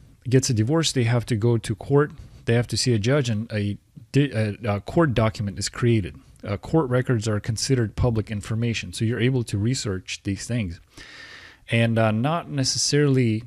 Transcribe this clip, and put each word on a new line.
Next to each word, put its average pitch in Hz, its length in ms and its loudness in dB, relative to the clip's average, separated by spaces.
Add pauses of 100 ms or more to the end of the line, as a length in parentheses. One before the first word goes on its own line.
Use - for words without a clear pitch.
(300)
gets 131 200 4
a 127 40 0
divorce, 139 400 2
they 127 100 2
have 117 220 2
to 123 100 -2
go 117 220 2
to 110 180 -4
court. 143 360 2 (340)
They 117 80 2
have 120 140 2
to 107 100 -6
see 123 160 2
a 110 40 4
judge, 123 320 0
and 110 220 -4
a 101 260 -2 (360)
di-, 139 180 4
a, 107 320 -2
a 101 180 -2
court 160 320 2
document 107 460 0
is - 80 -4
created. 113 480 0 (280)
Uh, 101 120 -6
court 151 340 0
records 123 380 0
are 104 140 0
considered 117 560 -2
public 113 340 0
information, 110 640 -4
so - 100 -4
you're 117 160 0
able 123 240 2
to 104 140 -4
research 104 680 -4
these 98 240 -4
things. 104 320 -4 (920)
And, 117 300 2
uh, 110 120 4
not 143 380 -2
necessarily 131 960 2